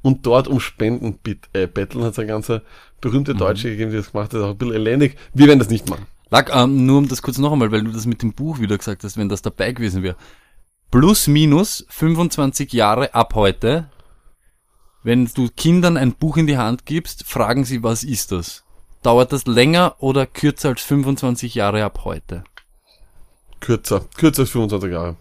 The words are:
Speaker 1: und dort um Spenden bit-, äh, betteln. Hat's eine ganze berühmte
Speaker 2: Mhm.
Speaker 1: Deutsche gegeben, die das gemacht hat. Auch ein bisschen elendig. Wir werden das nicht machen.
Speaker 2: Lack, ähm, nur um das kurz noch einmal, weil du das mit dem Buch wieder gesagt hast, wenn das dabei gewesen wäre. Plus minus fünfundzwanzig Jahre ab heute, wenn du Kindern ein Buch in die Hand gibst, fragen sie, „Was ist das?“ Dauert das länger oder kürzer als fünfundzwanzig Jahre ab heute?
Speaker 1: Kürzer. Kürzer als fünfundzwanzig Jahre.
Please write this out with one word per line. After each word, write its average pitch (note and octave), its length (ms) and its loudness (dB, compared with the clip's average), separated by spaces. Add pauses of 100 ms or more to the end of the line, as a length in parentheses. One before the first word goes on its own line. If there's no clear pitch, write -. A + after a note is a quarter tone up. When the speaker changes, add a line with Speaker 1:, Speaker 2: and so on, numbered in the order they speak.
Speaker 1:
und C3+ 240 0
dort B2+ 220 4
um C3 100 0
Spenden A2+ 640 -4
bit-, - 300 -10
äh, F#2 160 -2
betteln. A2+ 360 -6
Hat's A2+ 140 -6
eine A2 80 -6
ganze A2 360 -6 (380)
berühmte C3+ 340 -2
Speaker 2:
Mhm. G2+ 40 -4
Speaker 1:
Deutsche G#2 320 -2
gegeben, G#2+ 220 -6
die A2 40 -4
das G2+ 140 -6
gemacht G#2 240 -6
hat. A2 60 -4
Auch G2+ 100 -2
ein G2+ 80 -10
bisschen A#2+ 160 -4
elendig. B2+ 420 0 (180)
Wir C#3+ 120 8
werden C#3+ 140 8
das G#2+ 80 0
nicht A2+ 200 -2
machen. - 180 -10 (240)
Speaker 2:
Lack, - 220 2
ähm, C3 320 2
nur C3+ 140 6
um C#3+ 80 2
das B2+ 160 -6
kurz B2+ 160 -6
noch D3 140 0
einmal, A#2 180 2
weil A2 140 0
du A2+ 80 -6
das A2+ 140 -6
mit A#2 160 -4
dem A2 100 -2
Buch D3 260 -8
wieder G#2 180 0
gesagt G2+ 280 -8
hast, G2 120 -12
wenn G2+ 120 -2
das G2+ 140 -4
dabei G#2 280 -4
gewesen G#2 320 -4
wäre. F2+ 140 -4 (760)
Plus D#3 380 4
minus D3+ 600 2
fünfundzwanzig D#3 840 -2
Jahre A#2 420 2
ab A#2 220 0
heute, A2+ 520 0 (1160)
wenn A#2+ 280 2
du B2+ 240 -2
Kindern E3+ 400 2
ein B2+ 160 2
Buch D#3 240 -2
in D#3+ 120 2
die C#3 100 0
Hand A#2 280 -4
gibst, - 380 -8
fragen A#2+ 400 -2
sie, B2 200 -6
„Was A2+ 180 -2
ist B2 300 -6
das?“ - 320 -8 (380)
Dauert B2 300 4
das C3+ 140 -4
länger D3+ 520 4
oder C3+ 280 0
kürzer - 440 -2
als A#2+ 120 -6
fünfundzwanzig C3 720 -2
Jahre G#2+ 300 0
ab - 200 -6
heute? F2 380 -10 (1160)
Speaker 1:
Kürzer. G#2+ 440 -2 (120)
Kürzer C#3+ 260 2
als A#2 80 0
fünfundzwanzig G2+ 420 -2
Jahre. E2+ 280 -6